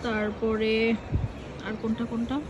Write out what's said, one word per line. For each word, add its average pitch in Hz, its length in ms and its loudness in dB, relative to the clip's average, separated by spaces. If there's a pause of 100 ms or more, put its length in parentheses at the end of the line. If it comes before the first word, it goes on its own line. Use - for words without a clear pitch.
তারপরে 220 680 2 (920)
আর 214 160 -4
কোনটা 226 280 2
কোনটা? 233 260 0 (140)